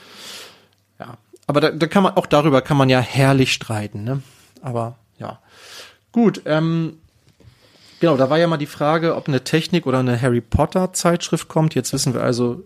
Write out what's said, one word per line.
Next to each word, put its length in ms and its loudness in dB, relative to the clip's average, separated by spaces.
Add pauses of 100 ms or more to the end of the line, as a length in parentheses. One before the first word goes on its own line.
(1000)
Ja, 160 -18 (300)
aber 160 0
da, 80 2
da 160 -2
kann 160 2
man, 120 2
auch 120 0
darüber 340 4
kann 160 0
man 140 4
ja 100 4
herrlich 540 2
streiten, 500 -8
ne? 180 -6 (380)
Aber, 380 -8 (200)
ja. 220 -14 (720)
Gut, 320 2
ähm, 540 -2 (1040)
genau, 160 4
da 120 2
war 100 2
ja 80 2
mal 100 0
die 100 -6
Frage, 500 -2
ob 120 -8
eine 160 0
Technik- 420 -2
oder 140 0
eine 200 0
Harry 200 2
Potter 520 0
Zeitschrift 560 -2
kommt. 260 0
Jetzt 180 -2
wissen 200 0
wir 100 -4
also, 440 0